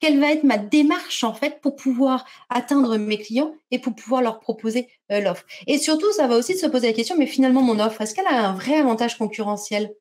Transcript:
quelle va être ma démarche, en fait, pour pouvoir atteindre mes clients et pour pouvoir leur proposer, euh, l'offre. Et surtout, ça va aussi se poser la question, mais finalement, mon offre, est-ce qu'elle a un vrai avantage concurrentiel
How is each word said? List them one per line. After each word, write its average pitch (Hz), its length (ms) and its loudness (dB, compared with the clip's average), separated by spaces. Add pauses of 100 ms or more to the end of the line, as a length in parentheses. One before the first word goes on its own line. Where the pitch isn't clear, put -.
quelle 302 180 4
va 294 140 4
être 302 100 0
ma 247 160 4
démarche, 302 640 2
en 220 120 -2
fait, 294 260 -6
pour 285 160 -4
pouvoir 262 480 0 (260)
atteindre 247 480 0
mes 214 180 -2
clients 262 360 -4 (180)
et 254 80 -2
pour 247 160 -6
pouvoir 254 280 -2
leur 226 180 -2
proposer, 226 480 -4 (240)
euh, 208 80 0
l'offre. 185 240 -4 (240)
Et 277 100 2
surtout, 311 340 0
ça 302 140 2
va 240 100 2
aussi 247 200 0
se 359 100 -2
poser 247 220 0
la 220 40 2
question, 233 240 -4
mais 277 100 2
finalement, 262 360 2
mon 233 160 2
offre, 220 220 -2
est-ce 214 140 -6
qu'elle 381 120 -2
a 240 220 2
un 190 60 -2
vrai 185 200 -2
avantage 233 440 0
concurrentiel 208 840 -4